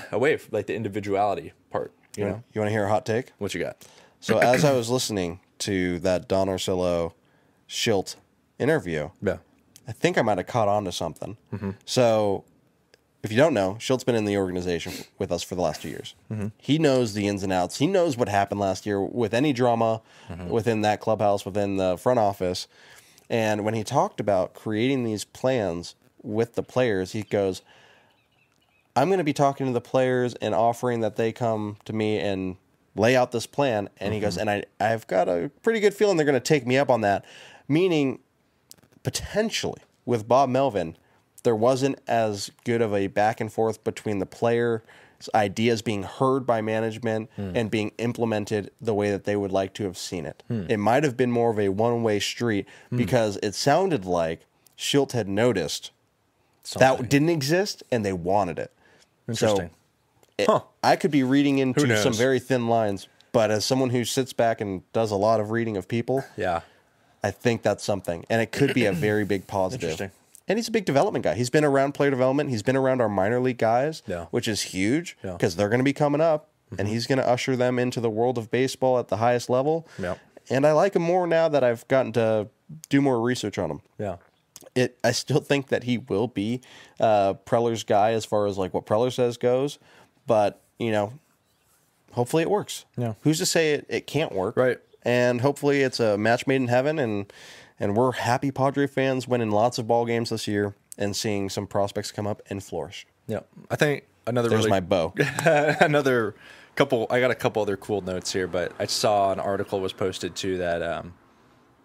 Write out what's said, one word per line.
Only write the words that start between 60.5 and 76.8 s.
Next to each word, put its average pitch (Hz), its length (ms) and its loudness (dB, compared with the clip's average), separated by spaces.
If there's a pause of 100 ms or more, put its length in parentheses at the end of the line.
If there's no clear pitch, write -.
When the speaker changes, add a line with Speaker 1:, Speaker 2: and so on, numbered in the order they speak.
Speaker 2:
I 143 140 4
could 180 140 0
be 143 120 2
reading 139 340 2
Speaker 1:
Who 135 60 2
Speaker 2:
into 131 180 0 (160)
some 107 160 2
Speaker 1:
knows? 107 60 -4
Speaker 2:
very 127 200 4
thin 120 300 0
lines, 110 400 0 (240)
but 110 180 4
as 107 140 0
someone 131 260 2
who 120 140 0
sits 127 280 -2
back 113 280 0
and 98 220 -6 (100)
does 113 180 0
a 104 60 0
lot 107 240 4
of 104 100 -4
reading 113 260 -2
of 92 120 -6
people, 127 360 -2 (120)
Speaker 1:
Yeah. 90 240 -2 (640)
Speaker 2:
I 101 60 0
think 113 320 -2
that's 101 200 0
something. 90 460 -4
And 113 140 2
it 110 100 -4
could - 220 0
be 120 100 2
a 101 80 2
very 104 320 0
Speaker 1:
<clears throat> 98 80 -2
Speaker 2:
big 98 140 -4
positive. 92 440 -4
Speaker 1:
Interesting. 98 200 -6 (380)
Speaker 2:
And 196 120 0
he's 226 80 -8
a - 20 -10
big 220 140 -2
development 151 400 2
guy. 80 100 2
He's 120 160 -2
been 151 140 4
around 139 300 2
player 143 160 2
development. 135 400 0
He's 113 120 -4
been 131 140 2
around 131 240 2
our 113 80 2
minor 104 320 0
league 127 180 -2
guys, 127 480 0
Speaker 1:
Yeah. 87 240 -8
Speaker 2:
which 120 160 -2
is 107 160 -2
huge 113 640 -2
Speaker 1:
Yeah. 92 140 -8
Speaker 2:
'cause 92 180 0
they're 101 120 2
gonna 120 140 2
be 139 100 2
coming 147 280 0
up, 156 300 0 (200)
and 95 100 -10